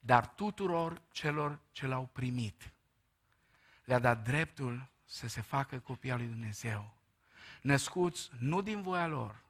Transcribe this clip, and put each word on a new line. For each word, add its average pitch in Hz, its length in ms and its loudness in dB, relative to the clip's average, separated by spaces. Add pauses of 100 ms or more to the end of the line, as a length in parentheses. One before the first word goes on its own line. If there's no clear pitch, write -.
Dar 120 260 6
tuturor 175 840 -2
celor 147 500 -2 (100)
ce - 160 -8
l-au 131 260 -2
primit, 123 600 -4 (1120)
le-a 123 140 6
dat 120 260 4
dreptul 131 640 -2 (160)
să - 240 -10
se 123 120 -6
facă 135 380 -2
copii 131 320 -6
al 123 80 0
lui 120 80 -2
Dumnezeu, 110 680 -6 (680)
născuți 165 760 2
nu 147 220 2
din 208 220 -4
voia 180 240 0
lor 135 420 -4